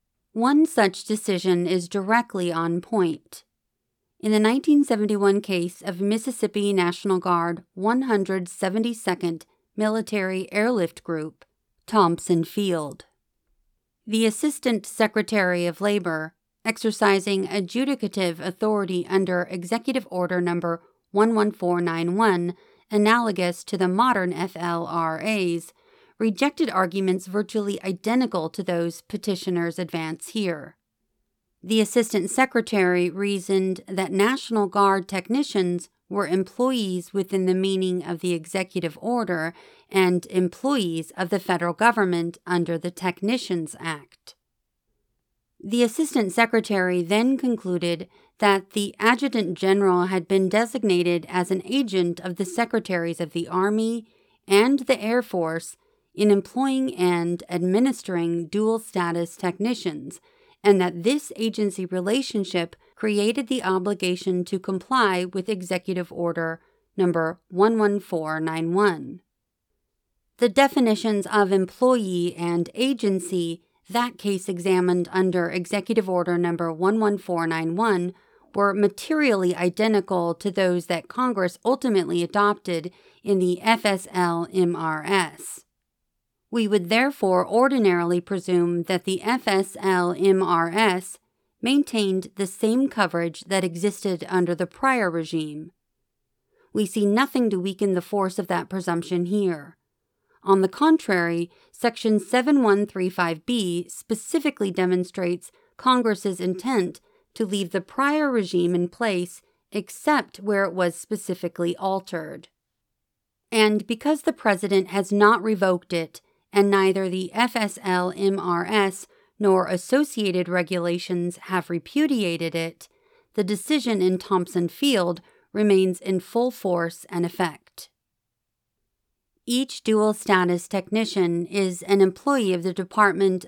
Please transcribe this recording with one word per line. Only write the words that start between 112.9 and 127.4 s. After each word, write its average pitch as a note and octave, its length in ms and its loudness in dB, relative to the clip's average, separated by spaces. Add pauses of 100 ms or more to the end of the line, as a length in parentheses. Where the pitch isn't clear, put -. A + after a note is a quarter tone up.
And G#3+ 360 2
because C#4+ 340 -2
the D4+ 120 0
President F#3+ 560 0
has F#3+ 220 -2
not G#3 300 6
revoked F#3+ 520 0
it, E3 280 -6 (300)
and G3+ 180 4
neither F#3+ 400 2
the F#3 240 -6
F A#3+ 220 0
S G#3+ 260 -4
L F3+ 340 0
M G3 240 0
R F3 260 -2
S G3 420 0 (320)
nor F#3+ 280 4
associated F#3 800 0
regulations F3 960 -2
have F#3 260 -4
repudiated F3 840 -2
it, E3 340 -6 (460)
the G#3 100 0
decision G#3+ 580 0
in F#3 160 4
Thompson F3+ 500 0
Field F3+ 540 0 (300)
remains F#3+ 480 4
in F#3+ 200 -2
full A#3+ 320 -2
force E3+ 580 -4
and E3+ 160 -2
effect. - 640 -6 (1600)